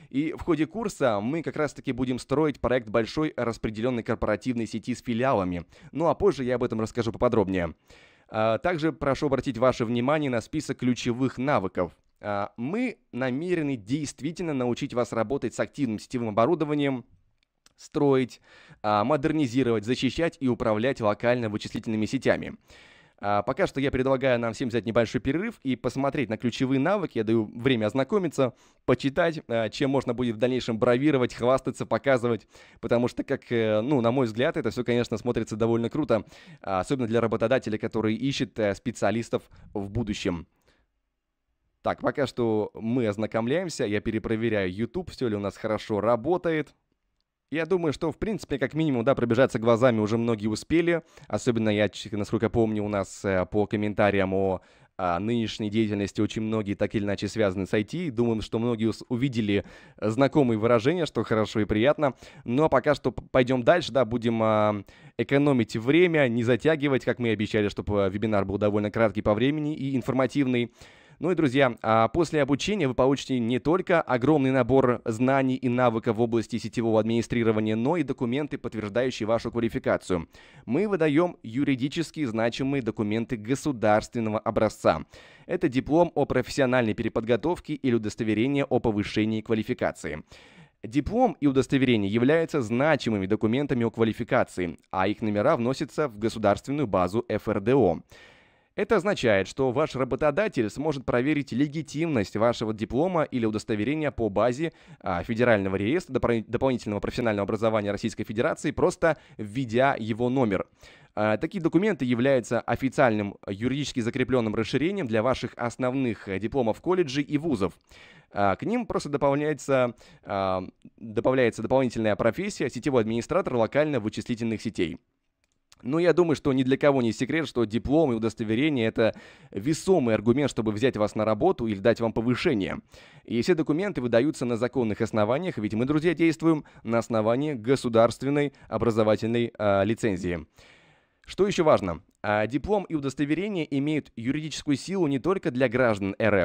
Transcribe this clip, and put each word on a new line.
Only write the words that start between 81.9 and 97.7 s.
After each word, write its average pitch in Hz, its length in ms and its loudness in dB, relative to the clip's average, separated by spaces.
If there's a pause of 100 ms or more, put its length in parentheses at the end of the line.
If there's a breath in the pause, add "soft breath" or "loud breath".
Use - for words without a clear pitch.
значимые 120 560 0
документы 110 560 -2
государственного 110 1000 0
образца. 107 680 0 (400 loud breath)
Это 180 240 -2
диплом 139 440 2
о 143 120 0
профессиональной 123 680 0
переподготовке 113 800 -2
или 135 220 0
удостоверение 113 720 0
о 127 120 0
повышении 110 600 0
квалификации. 104 840 -4 (600 loud breath)
Диплом 165 560 0
и 143 60 2
удостоверение 127 640 2
являются 147 480 2
значимыми 117 640 0
документами 117 600 0
о 113 60 0
квалификации, 107 840 0 (140)
а 95 180 0
их 104 140 -4
номера 107 340 2
вносятся 135 520 -2
в 107 100 -14
государственную 107 680 0
базу 92 400 0
Ф 107 220 -4
Р 104 140 -2
Д 117 120 2